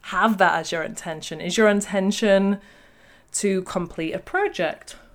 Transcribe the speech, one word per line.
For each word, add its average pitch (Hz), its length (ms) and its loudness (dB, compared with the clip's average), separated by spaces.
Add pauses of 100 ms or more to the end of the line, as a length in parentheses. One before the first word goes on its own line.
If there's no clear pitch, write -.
have 202 320 0
that 165 220 4
as 160 120 -8
your 165 120 -4
intention. 160 580 -10
Is 175 160 -2
your 220 100 6
intention 202 920 2 (760)
to 190 300 0
complete 165 500 -6
a - 60 -6
project? - 760 -4 (200)